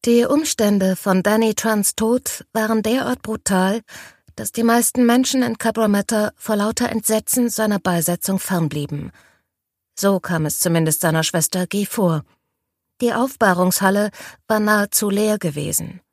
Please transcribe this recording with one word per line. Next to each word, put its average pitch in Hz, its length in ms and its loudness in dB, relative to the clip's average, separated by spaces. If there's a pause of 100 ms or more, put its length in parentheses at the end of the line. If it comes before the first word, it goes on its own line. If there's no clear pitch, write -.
Die 240 180 6
Umstände 208 720 2
von 185 260 0
Danny 220 320 2
Trunts 214 440 -2
Tod 233 560 -2
waren 220 280 0
derart 247 400 -2
brutal, 202 600 0 (560)
dass 214 160 -10
die 226 100 -2
meisten 240 420 2
Menschen 254 380 2
in 226 140 -4
Cabramatta 214 800 0
vor - 180 -4
lauter 226 320 -2
Entsetzen 226 640 0
seiner 214 300 0
Beisetzung 175 600 0
fernblieben. 151 720 -4 (880)
So 196 220 2
kam 160 240 -2
es - 160 -4
zumindest 165 400 2
seiner 160 240 2
Schwester 180 420 -2
Guy 202 180 -2
vor. 170 380 0 (760)
Die 240 100 0
Aufbahrungshalle 196 960 2 (380)
war 214 140 2
nahezu 208 480 0
leer 214 280 0
gewesen. 165 600 -6 (140)